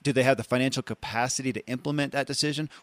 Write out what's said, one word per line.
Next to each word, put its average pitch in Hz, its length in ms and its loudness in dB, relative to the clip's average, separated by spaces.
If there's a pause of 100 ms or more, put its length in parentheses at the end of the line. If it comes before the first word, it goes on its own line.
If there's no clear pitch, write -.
do 143 100 0
they 127 100 4
have 131 140 6
the 117 80 -4
financial 127 380 0
capacity 123 720 -2
to 107 120 -8
implement 143 460 -2
that 139 140 0
decision? 147 420 -2 (140)